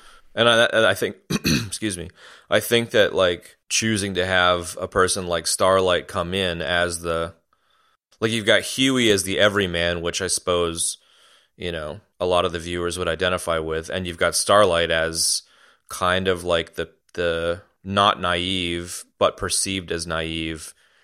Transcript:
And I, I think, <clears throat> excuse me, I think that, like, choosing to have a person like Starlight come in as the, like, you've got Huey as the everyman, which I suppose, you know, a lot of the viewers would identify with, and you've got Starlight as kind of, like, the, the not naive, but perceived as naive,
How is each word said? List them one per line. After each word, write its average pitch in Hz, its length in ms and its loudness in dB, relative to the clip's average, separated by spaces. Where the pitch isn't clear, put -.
And 113 140 4
I, 113 420 4
I 101 40 4
think, 101 280 -4
<clears throat> - 80 -8
excuse 98 320 -6
me, 80 100 -10
I 104 120 4
think 117 300 0
that, 107 240 4
like, 90 420 0
choosing 104 460 0
to 90 120 0
have 90 540 2
a 87 80 -6
person 92 380 0
like 85 200 -2
Starlight 92 640 2
come 87 260 -4
in 90 280 -2
as 87 380 -2
the, 82 340 -4
like, 113 100 0
you've 110 160 -2
got 104 160 6
Huey 127 480 2
as 98 140 2
the 90 140 -2
everyman, 87 640 2
which 85 200 -4
I 92 60 -4
suppose, 85 720 -2
you 87 160 -8
know, 78 280 -8
a 92 60 -2
lot 90 180 4
of 90 80 -2
the 87 60 -4
viewers 87 400 -4
would 90 100 -2
identify 85 500 0
with, 80 320 -6
and 92 160 -4
you've 85 120 -8
got 85 180 2
Starlight 90 540 4
as 82 520 0
kind 92 400 -2
of, 87 160 0
like, 85 320 -2
the, 85 140 -6
the 85 480 -2
not 98 380 2
naive, 87 840 -2
but - 180 2
perceived 95 540 -4
as 85 160 -6
naive, 82 680 -6